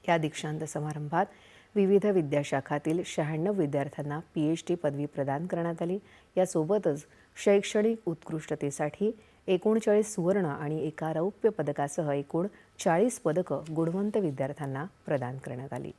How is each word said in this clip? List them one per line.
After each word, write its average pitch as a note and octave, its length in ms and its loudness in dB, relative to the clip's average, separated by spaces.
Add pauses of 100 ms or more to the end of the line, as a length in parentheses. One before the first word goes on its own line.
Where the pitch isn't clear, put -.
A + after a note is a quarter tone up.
या E3+ 80 6
दीक्षांत D#3 460 -4
समारंभात D3+ 600 -2 (500)
विविध G3 300 6
विद्याशाखातील D3+ 1000 2
शहाण्णव D#3+ 460 -2
विद्यार्थ्यांना D3 680 -2 (160)
पीएचडी D#3+ 400 0
पदवी C#3+ 300 -2
प्रदान C#3+ 420 -2
करण्यात E3+ 340 -2
आली. F3+ 180 -2 (380)
यासोबतच F3 680 2 (380)
शैक्षणिक G#3+ 600 4
उत्कृष्टतेसाठी D#3 1040 -2 (360)
एकोणचाळीस G#3+ 680 4
सुवर्ण F#3 300 2
आणि D3+ 420 -2
एका D#3 260 -4
रौप्य F#3+ 360 0
पदकासह D3 600 -2
एकूण D#3 360 -2 (320)
चाळीस G3 400 2
पदकं D#3 420 0 (140)
गुणवंत F#3+ 420 0
विद्यार्थ्यांना C#3+ 680 -4 (200)
प्रदान C3 320 -2
करण्यात C3 360 -10
आली. C#3+ 260 -8